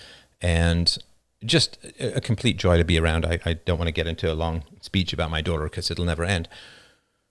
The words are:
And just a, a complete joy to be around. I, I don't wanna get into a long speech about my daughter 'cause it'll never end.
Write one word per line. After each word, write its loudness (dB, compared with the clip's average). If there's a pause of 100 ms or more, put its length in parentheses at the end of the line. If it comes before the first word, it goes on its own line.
(420)
And 2 (460)
just 0 (220)
a, -4
a 0
complete 0
joy 4
to 6
be 4
around. 2
I, 0
I 0
don't -2
wanna -2
get -2
into -2
a -2
long -2 (180)
speech -2
about -4
my -2
daughter -2
'cause -6
it'll -2
never -2
end. -2 (840)